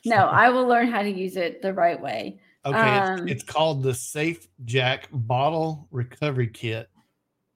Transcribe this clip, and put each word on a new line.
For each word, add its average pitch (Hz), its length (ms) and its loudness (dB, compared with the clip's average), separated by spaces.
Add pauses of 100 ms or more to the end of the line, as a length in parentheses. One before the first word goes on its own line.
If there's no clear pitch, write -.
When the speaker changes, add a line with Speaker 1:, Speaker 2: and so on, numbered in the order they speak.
Speaker 1:
No, 233 100 2
I 196 340 6
will 254 160 2
learn 240 220 4
how 226 160 0
to 208 60 -2
use 185 280 -4
it 170 240 -4
the 190 120 -2
right 175 280 2
way. 135 380 -8 (260)
Speaker 2:
Okay, 214 320 2
it's, 190 120 0 (120)
Speaker 1:
Um, 175 60 -6
Speaker 2:
it's - 160 -6
called 151 400 -2
the 131 100 0
Safe 156 540 -6 (180)
Jack 127 460 0
Bottle 147 800 -2
Recovery 127 560 -4
Kit. 110 420 -8 (680)